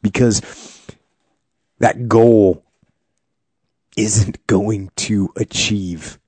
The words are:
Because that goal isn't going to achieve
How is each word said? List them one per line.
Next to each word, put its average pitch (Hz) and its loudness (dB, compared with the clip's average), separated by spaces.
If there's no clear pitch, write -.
Because 110 0
that - -2
goal 110 4
isn't 101 -2
going 101 -2
to 98 -2
achieve 92 -6